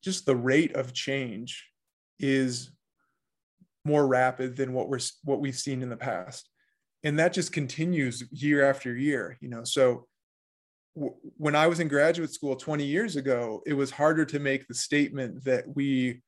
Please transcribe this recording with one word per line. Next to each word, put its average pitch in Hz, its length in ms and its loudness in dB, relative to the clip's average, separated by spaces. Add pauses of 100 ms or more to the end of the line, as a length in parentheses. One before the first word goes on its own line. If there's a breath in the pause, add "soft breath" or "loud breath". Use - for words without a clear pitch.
just 185 220 -4
the 131 100 4
rate 131 400 2
of 127 160 -4
change 127 720 -6 (540)
is 131 500 0 (1120)
more 147 220 4
rapid 127 480 2
than 127 200 -4
what 120 140 -2
we're, 131 120 -4 (240)
what 139 160 0
we've 135 160 -4
seen 131 260 -4
in 123 60 -6
the 117 80 -8
past. 104 520 -8 (540)
And 151 160 0
that 170 140 4
just 170 200 -2
continues 143 760 -2
year 143 320 2
after 135 320 2
year, 127 460 -2
you 139 80 -14
know? 117 160 -12
So 127 420 2 (880)
w-, 143 200 -6 (240)
when 147 180 0
I 156 100 6
was 170 140 2
in 160 80 0
graduate 156 420 2
school 135 260 -4
twenty 147 280 -4
years 170 320 -2
ago, 120 480 -2
it 151 80 -2
was 139 180 0
harder 156 360 2
to 147 120 -6
make 135 300 -2
the 120 60 -12
statement 135 680 0
that 127 200 0 (100)
we 131 540 0